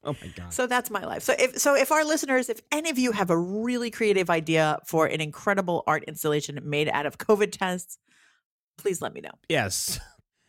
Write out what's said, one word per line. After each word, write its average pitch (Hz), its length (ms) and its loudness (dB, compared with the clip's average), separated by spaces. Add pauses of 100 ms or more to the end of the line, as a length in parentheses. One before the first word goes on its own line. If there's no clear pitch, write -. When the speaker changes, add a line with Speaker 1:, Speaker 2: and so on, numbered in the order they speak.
Speaker 1:
Oh 143 160 -6
my 87 140 -14
God. 87 180 -12
Speaker 2:
So 254 140 -2
that's 247 240 0
my 208 140 -4
life. - 180 -6
So - 160 0
if, 254 200 2
so 285 180 4
if 269 160 4
our 311 120 4
listeners, 277 440 0
if 226 120 -4 (120)
any 311 180 -2
of 254 80 0
you 247 140 2
have 202 180 0
a 170 80 4
really 226 500 -2
creative 196 420 2
idea 160 540 2
for 160 220 2
an - 140 -2
incredible 175 680 -2
art 151 220 2
installation 151 560 -2
made 147 240 0
out 147 180 0
of - 120 -8
covid 208 340 2
tests, 185 460 -6 (800)
please 190 240 -4
let - 140 -6
me - 60 -12
know. 73 100 -14 (180)
Speaker 1:
Yes. 117 520 -2 (480)